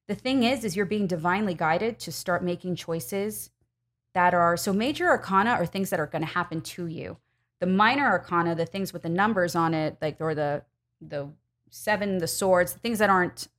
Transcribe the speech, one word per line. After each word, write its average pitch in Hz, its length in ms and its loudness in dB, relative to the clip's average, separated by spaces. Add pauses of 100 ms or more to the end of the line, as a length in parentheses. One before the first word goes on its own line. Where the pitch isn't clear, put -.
the 202 80 -6
thing 254 300 0
is, 233 200 0
is 180 120 -4
you're 202 100 0
being 208 200 0
divinely 180 480 0
guided 175 460 0
to 170 120 -10
start 175 320 -2
making 175 320 -4
choices 196 760 -6 (640)
that 180 200 4
are, 175 220 4
so 196 160 -2
major 285 360 0
arcana 202 420 2
are 175 160 0
things 190 240 -4
that 180 80 0
are 151 80 -2
gonna 156 200 -4
happen 170 340 -4
to 175 260 -10
you. 160 300 -10 (440)
The 175 60 -2
minor 220 400 4
arcana, 170 480 2
the 165 120 0
things 190 260 -6
with 170 100 -10
the 170 60 -6
numbers 180 480 2
on 165 180 2
it, 156 260 -2
like, 151 200 -4
or 160 140 -2
the, 143 300 -2 (360)
the 143 280 -10 (420)
seven, 202 480 -2
the 160 100 -2
swords, 180 460 4
the - 40 -16
things 233 200 -4
that 208 120 4
aren't, 180 380 2 (100)